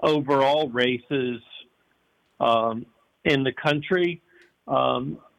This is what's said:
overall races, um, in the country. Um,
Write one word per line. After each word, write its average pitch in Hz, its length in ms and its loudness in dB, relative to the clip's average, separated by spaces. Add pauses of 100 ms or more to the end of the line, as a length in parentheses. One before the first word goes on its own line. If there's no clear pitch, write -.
overall 143 680 2
races, 123 720 -2 (1000)
um, 113 440 0 (400)
in 143 180 2
the 131 100 -2
country. 170 680 -2 (460)
Um, 131 500 -2 (200)